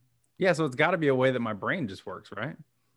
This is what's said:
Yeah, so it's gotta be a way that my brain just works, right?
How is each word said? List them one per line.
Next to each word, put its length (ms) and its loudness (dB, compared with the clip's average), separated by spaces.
Yeah, 140 4
so 100 0
it's 100 -4
gotta 220 2
be 120 2
a 60 4
way 180 4
that 80 0
my 120 -2
brain 340 -4
just 200 -10
works, 280 -14
right? 220 -8